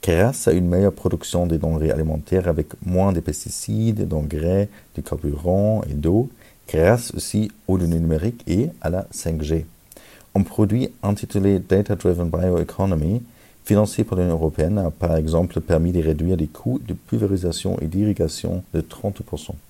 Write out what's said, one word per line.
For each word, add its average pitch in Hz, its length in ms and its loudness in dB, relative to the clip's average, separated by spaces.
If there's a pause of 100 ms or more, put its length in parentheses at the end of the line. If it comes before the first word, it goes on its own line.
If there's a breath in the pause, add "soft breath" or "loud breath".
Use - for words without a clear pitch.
grâce 95 440 2
à 85 60 4
une 90 160 2
meilleure 92 240 4
production 87 540 -2
des 85 100 0
denrées 78 340 0
alimentaires 78 560 0
avec 80 220 0 (160)
moins 92 280 2
de 85 80 0
pesticides, 107 880 -2
d'engrais, 80 600 0 (280 loud breath)
de 78 40 -6
carburant 87 880 0
et 73 60 -6
d'eau, 90 340 2 (400 loud breath)
grâce 120 460 2
aussi 107 360 -2 (160)
aux 92 120 2
données 82 220 2
numériques 82 460 0
et 107 220 2 (140)
à 80 80 -2
la 90 200 -4
cinq 82 320 -4
G. 78 220 0 (720 loud breath)
Un 98 80 2
produit 107 480 0 (120)
intitulé 101 560 2
Data 98 380 2
Driven 87 320 0
Bioeconomy, 87 920 0 (420 loud breath)
financé 104 400 2
par 92 140 -2
l'Union 87 140 2
européenne, 80 440 0
a 90 140 0
par 82 260 -2
exemple 82 440 0
permis 82 300 2
de 87 120 0
réduire 80 340 0
les 80 120 -2
coûts - 380 -4
de 101 60 -6
pulvérisation 95 880 -2
et 80 60 -4
d'irrigation 90 760 -2 (120)
de 80 80 0
trente - 400 -8
pour - 160 -8
cent. - 180 -12 (140)